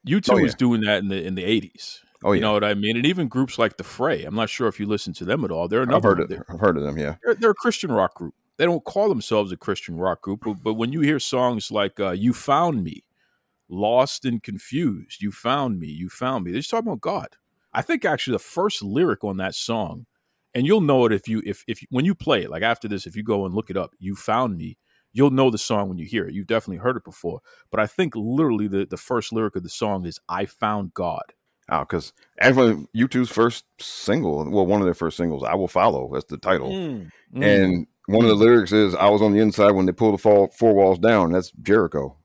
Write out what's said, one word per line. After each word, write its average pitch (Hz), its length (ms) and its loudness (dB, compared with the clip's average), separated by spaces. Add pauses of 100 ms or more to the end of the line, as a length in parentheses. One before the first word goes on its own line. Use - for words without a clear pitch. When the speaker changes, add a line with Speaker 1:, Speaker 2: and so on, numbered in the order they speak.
Speaker 1:
U 160 160 0
two 196 160 2
Speaker 2:
Oh, - 20 4
Speaker 1:
was 139 140 2
Speaker 2:
yeah. - 60 -10
Speaker 1:
doing 120 240 2
that 104 180 0
in 101 80 -4
the, 98 140 -4
in 92 120 -6
the 92 100 -6
eighties. - 580 -4 (220)
Speaker 2:
Oh, 101 80 2
Speaker 1:
You 101 80 2
Speaker 2:
yeah. - 20 0
Speaker 1:
know 107 120 0
what 104 100 0
I 104 100 0
mean? 104 220 -2
And 123 80 -2
even 165 240 0
groups 127 300 -2
like 113 180 0
The - 80 -12
Fray, 120 400 -4
I'm 80 100 -10
not 110 140 -2
sure 120 200 -2
if - 120 -4
you 101 60 -4
listen 101 280 -4
to - 120 -12
them 120 180 -2
at 95 60 -4
all. 85 180 -2
They're 110 200 0
Speaker 2:
I've - 0 -
Speaker 1:
another 131 140 2
Speaker 2:
heard 98 160 4
Speaker 1:
one. 80 60 0
Speaker 2:
of, - 60 -6
Speaker 1:
They're, 90 180 -10
Speaker 2:
I've 85 120 -12
heard 95 180 4
of 71 60 -2
them, 73 120 -4
yeah. 76 280 -4
Speaker 1:
they're, 233 100 2
they're 220 160 2
a 202 40 0
Christian 202 380 -4
rock 95 220 0
group. 80 200 -14 (240)
They 151 80 2
don't 170 180 0
call 208 240 -2
themselves 107 440 0
a 87 40 -8
Christian 90 400 -8
rock 90 260 -2
group, 98 220 -8
but, 104 180 -6
but 110 120 -2
when 117 180 -2
you 160 80 -4
hear 151 180 2
songs 123 520 -2
like, 101 280 -2
uh, 98 120 -2
"You 104 240 0
Found 143 500 0
Me," 80 180 -10 (680)
"Lost 110 580 0
and 120 160 -2
Confused," 117 800 -6
"You 101 100 -6
Found 123 480 -2
Me, 78 80 -12
You 80 220 -10
Found 123 340 -4
Me," 87 80 -6
they're 107 80 -4
just 180 100 -12
talking 226 180 -4
about 139 120 -6
God. - 360 -6 (360)
I 113 100 -2
think - 220 -4
actually 147 300 -2
the 98 60 -2
first - 420 -4
lyric 107 420 -2
on 98 140 -4
that 95 160 -6
song, 113 520 -6 (480)
and 123 120 0
you'll 202 160 4
know 135 240 4
it 110 60 4
if 101 140 -2
you, 110 200 -4
if, 101 200 -8
if, - 140 -8 (100)
when 131 140 0
you 190 100 2
play 131 280 0
it, - 80 -10
like, 82 120 -6
after 113 260 -2
this, 101 180 -6
if 87 100 -14
you 107 80 -8
go 101 220 0
and 92 80 -6
look 110 160 -4
it - 80 -6
up, 90 200 -6
"You 95 160 -8
Found 110 440 -2
Me," - 180 -10 (360)
you'll 139 180 6
know 131 200 4
the 110 80 -4
song 101 300 -2
when 92 100 -6
you 78 80 -8
hear 98 220 -2
it. - 60 -12
You've 95 120 -8
definitely 107 360 -2
heard 123 160 0
it - 60 -12
before. - 360 -10 (300)
But 107 100 0
I 107 60 2
think 165 280 -4
literally 117 540 0
the, 98 180 -2
the 90 120 -12
first - 340 -4
lyric 113 240 -2
of 92 80 -6
the 87 60 -12
song 101 360 -4
is, 82 220 -10
"I 92 180 -4
found 107 480 -6
God." - 380 -6 (380)
Speaker 2:
Oh, 73 160 0
'cause - 260 -6 (260)
actually 117 540 4
U 117 160 0
two's 127 220 -2
first 117 340 0 (160)
single, 82 720 -4
well, 95 160 2
one 101 160 2
of - 40 0
their 87 80 0
first 82 220 -6
singles, 80 260 -4
"I 62 120 -2
Will 95 140 -2
Follow," 78 440 0
that's 67 140 -6
the - 100 -12
title. 113 380 -2
Speaker 1:
Mm, 131 360 -10 (240)
mm. 131 80 -6
Speaker 2:
And 95 440 2 (220)
one 110 160 4
of 113 60 6
the 107 60 6
lyrics 110 360 6
is, 104 240 4
"I 92 120 4
was 104 140 6
on 107 100 4
the 101 80 4
inside 107 320 6
when 95 140 4
they 92 60 2
pulled 107 220 2
the 95 40 -2
fall, 101 300 6
four 113 260 4
walls 95 240 6
down." 95 340 4
That's 90 200 -2 (100)
Jericho. 80 640 0